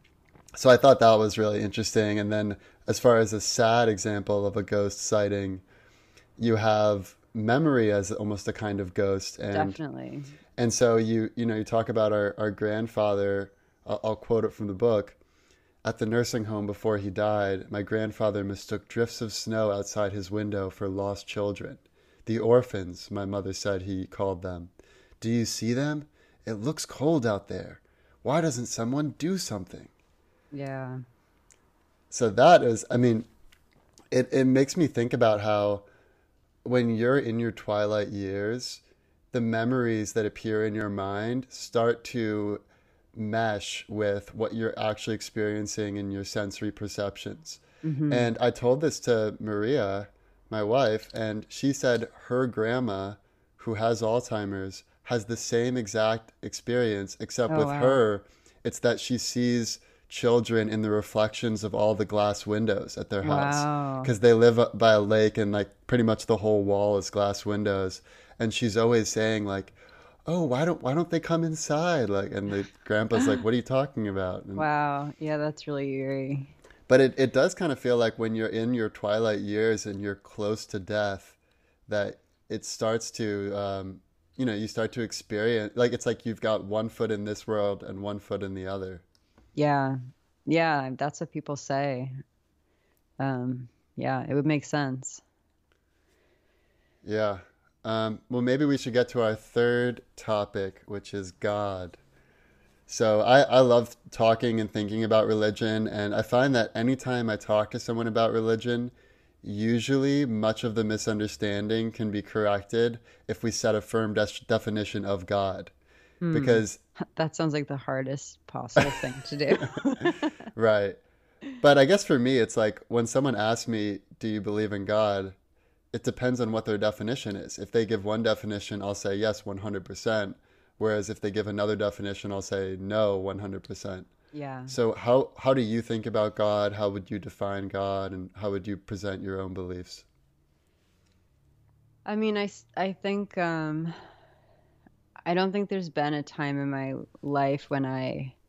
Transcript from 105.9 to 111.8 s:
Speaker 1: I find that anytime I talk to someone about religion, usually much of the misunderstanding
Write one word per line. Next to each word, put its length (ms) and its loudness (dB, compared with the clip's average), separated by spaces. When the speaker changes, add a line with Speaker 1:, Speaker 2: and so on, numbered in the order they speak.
Speaker 1:
I 80 0
find 320 2
that 200 2
anytime 560 -2
I 60 -2
talk 360 0
to 80 -6
someone 280 -4
about 240 2
religion, 600 0
usually 840 0
much 380 0
of 100 -2
the 100 0
misunderstanding 1080 -2